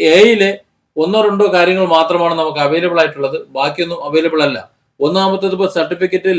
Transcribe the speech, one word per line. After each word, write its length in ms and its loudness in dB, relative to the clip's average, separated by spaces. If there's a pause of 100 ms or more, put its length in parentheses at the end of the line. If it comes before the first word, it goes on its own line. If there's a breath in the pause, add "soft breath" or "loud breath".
(160)
എയില് 340 4 (520)
ഒന്നോ 240 0
രണ്ടോ 200 2 (100)
കാര്യങ്ങൾ 280 2 (120)
മാത്രമാണ് 440 0
നമുക്ക് 260 -4
അവൈലബിൾ 360 -2
ആയിട്ടുള്ളത്, 340 -4 (200)
ബാക്കിയൊന്നും 500 -4
അവൈലബിൾ 400 0
അല്ല. 120 -6 (480)
ഒന്നാമത്തേത് 500 -2
ഇപ്പൊ 200 -2
സർട്ടിഫിക്കറ്റ്, 640 -2